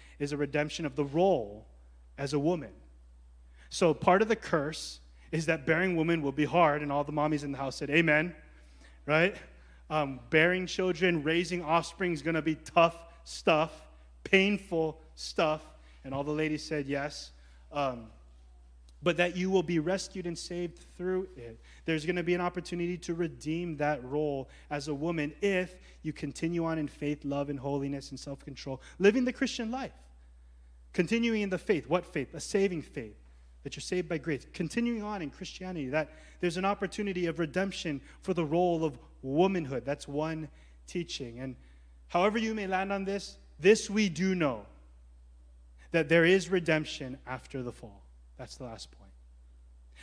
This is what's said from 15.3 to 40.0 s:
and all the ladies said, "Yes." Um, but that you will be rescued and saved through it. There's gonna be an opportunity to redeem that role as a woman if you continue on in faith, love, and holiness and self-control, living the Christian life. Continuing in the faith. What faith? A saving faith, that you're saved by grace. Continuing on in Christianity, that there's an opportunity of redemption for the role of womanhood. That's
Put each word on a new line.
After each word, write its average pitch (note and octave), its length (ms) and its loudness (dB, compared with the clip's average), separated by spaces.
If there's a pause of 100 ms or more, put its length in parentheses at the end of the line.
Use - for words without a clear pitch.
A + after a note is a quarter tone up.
and C3 100 -10
all C#3 100 -4
the D3 80 -4
ladies D3+ 300 -2
said, D3 240 -6
"Yes." C#3+ 460 -6 (400)
Um, C3 340 -4 (960)
but E3+ 160 2
that F3 180 0
you F#3 140 0
will F#3+ 120 4
be E3 160 0
rescued F3+ 480 -4
and E3 120 -6
saved F3 400 -8 (180)
through F#3 400 -2
it. A#2 240 -16 (240)
There's D#3+ 220 0
gonna F3+ 160 0
be F3 120 0
an F3 60 0
opportunity F3 580 -4
to E3+ 160 -6
redeem D#3+ 640 -4
that D3 260 0
role C#3 460 -4 (220)
as D3 180 -4
a D3+ 60 -4
woman D3+ 480 -2
if F#3 340 0 (260)
you D#3 100 -6
continue E3 520 -4
on D#3+ 140 -2
in D3 100 -2
faith, D3 360 -6
love, C#3+ 260 -2
and C#3+ 80 -6
holiness C#3 520 -4
and C3 80 -12
self-control, C#3 600 -12 (180)
living G#3+ 260 6
the B3 80 0
Christian A#3+ 380 -4
life. B3+ 220 -8 (1000)
Continuing A3 500 2
in G3+ 80 -2
the F3+ 80 0
faith. D#3+ 300 0
What E3+ 180 2
faith? - 280 -6
A D3 60 -12
saving G3 420 0
faith, G#2+ 340 -12 (480)
that C#3 120 -10
you're C#3+ 60 -12
saved F3+ 260 -4
by E3 100 -2
grace. C#3+ 360 -4
Continuing A#3 480 -2
on G#3 180 -6
in D3 100 -6
Christianity, F3+ 600 -8
that D3 200 0 (300)
there's F3 160 0
an F#3 80 0
opportunity G3 640 -2
of D#3+ 120 -2
redemption E3+ 640 -2 (220)
for D3+ 100 -2
the E3 120 0
role E3 400 2
of C#3 140 -4 (240)
womanhood. C#3 600 2
That's C#3 240 -6